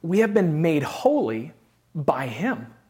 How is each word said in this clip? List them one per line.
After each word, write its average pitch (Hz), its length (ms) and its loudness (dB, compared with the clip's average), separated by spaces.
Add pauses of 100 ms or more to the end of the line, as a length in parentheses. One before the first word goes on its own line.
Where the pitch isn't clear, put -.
we 175 160 0
have 214 160 2
been 170 260 2
made 160 220 2
holy 139 680 0 (420)
by 139 320 -2
him. 123 400 -6 (240)